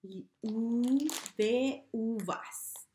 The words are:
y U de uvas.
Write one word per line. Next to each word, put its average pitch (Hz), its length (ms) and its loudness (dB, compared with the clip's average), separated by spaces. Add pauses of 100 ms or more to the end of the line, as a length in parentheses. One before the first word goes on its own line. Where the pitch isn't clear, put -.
y 190 260 -12 (140)
U 226 400 2 (540)
de 247 560 2
uvas. 220 800 -4 (200)